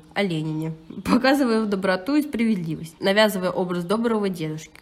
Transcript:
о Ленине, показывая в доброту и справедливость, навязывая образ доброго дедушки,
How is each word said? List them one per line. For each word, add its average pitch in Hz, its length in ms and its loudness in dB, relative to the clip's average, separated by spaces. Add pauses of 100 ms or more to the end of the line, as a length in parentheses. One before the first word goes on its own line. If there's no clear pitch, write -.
(140)
о 202 80 0
Ленине, 160 520 -2 (300)
показывая 254 580 2
в 214 60 -2
доброту 190 460 0
и 302 80 4
справедливость, 185 800 -2
навязывая 196 500 2
образ 175 320 -2
доброго 214 460 0
дедушки, 160 540 -8